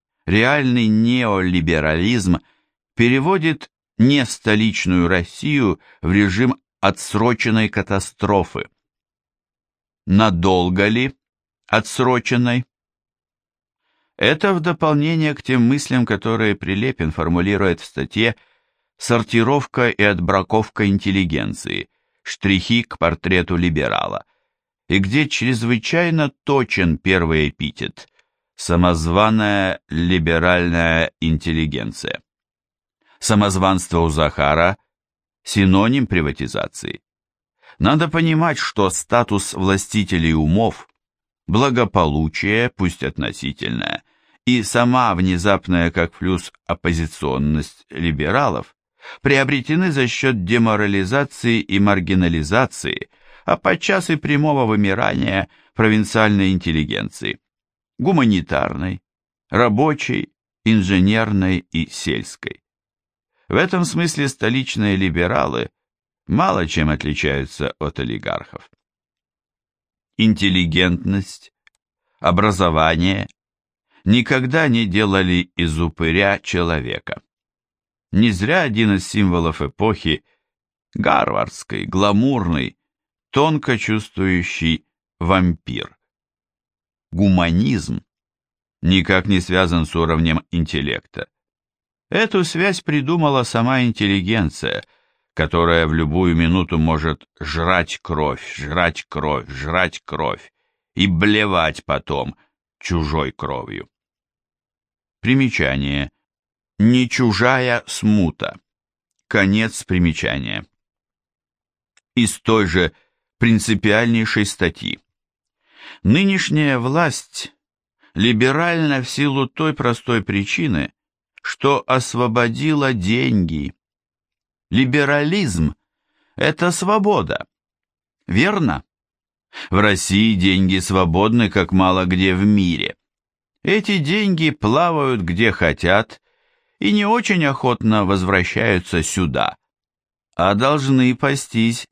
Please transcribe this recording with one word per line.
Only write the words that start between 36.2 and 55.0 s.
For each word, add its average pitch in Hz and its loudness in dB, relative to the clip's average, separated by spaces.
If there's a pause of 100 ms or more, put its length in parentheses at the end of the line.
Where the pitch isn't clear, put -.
Надо 156 2
понимать, 160 0
что 98 -2
статус 110 -2
властителей 92 0
умов, 80 0 (600)
благополучие, 101 0
пусть - -4
относительное, 57 -6 (420)
и 123 2
сама 120 0
внезапная, 90 0
как 85 -2
флюс, 90 -4 (140)
оппозиционность 76 -4
либералов – 82 -4 (460)
приобретены 139 0
за 135 0
счёт 117 -2
деморализации 110 0
и 98 -2
маргинализации, 92 0 (340)
а - 0
подчас 190 -2
и 160 0
прямого 147 0
вымирания 101 0 (240)